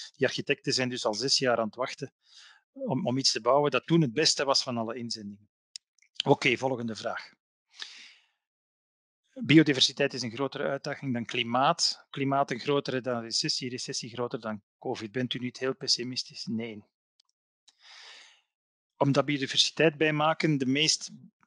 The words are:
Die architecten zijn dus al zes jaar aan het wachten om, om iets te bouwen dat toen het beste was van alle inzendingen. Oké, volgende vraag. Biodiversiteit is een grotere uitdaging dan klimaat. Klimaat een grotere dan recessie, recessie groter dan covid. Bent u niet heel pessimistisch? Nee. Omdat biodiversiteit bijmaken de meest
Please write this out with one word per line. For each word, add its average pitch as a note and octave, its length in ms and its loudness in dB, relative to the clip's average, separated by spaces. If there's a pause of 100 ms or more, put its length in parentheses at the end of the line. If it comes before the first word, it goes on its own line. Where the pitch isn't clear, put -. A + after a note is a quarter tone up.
(160)
Die B2+ 100 2
architecten - 460 -2
zijn B2+ 160 0
dus B2 160 -6
al A2 100 0
zes B2 240 0
jaar B2 200 2
aan A2+ 80 0
het G#2+ 80 -10
wachten C3 380 -8 (600)
om, B3 340 -2
om B2 120 0
iets C3 140 2
te B2 80 -8
bouwen C#3 300 4
dat B2+ 160 0
toen E3 140 6
het C3+ 120 4
beste D#3 320 2
was C3+ 180 2
van B2 140 -6
alle A2+ 200 -4
inzendingen. G#2+ 520 -12 (760)
Oké, C#3 320 4
volgende A#2+ 380 -4
vraag. G#2 380 -8 (2000)
Biodiversiteit C#3+ 680 6
is A#2+ 80 -8
een A#2+ 80 -6
grotere C3+ 380 -4
uitdaging C#3 440 -6
dan A#2+ 120 -2
klimaat. B2+ 880 0
Klimaat C#3 400 0
een B2 100 -6
grotere C#3 400 -2
dan A#2+ 220 -4
recessie, A2+ 480 -4
recessie B2+ 400 -8
groter A#2+ 300 -4
dan A2 220 -8 (160)
covid. A2+ 340 -8
Bent B2+ 220 -2
u B2+ 40 -6
niet B2 200 -8
heel C3 180 -4
pessimistisch? - 680 -4
Nee. A2 380 -6 (2250)
Omdat C#3 260 4
biodiversiteit C#3+ 720 2
bijmaken D#3 640 2
de C3 80 -2
meest C#3+ 440 2 (360)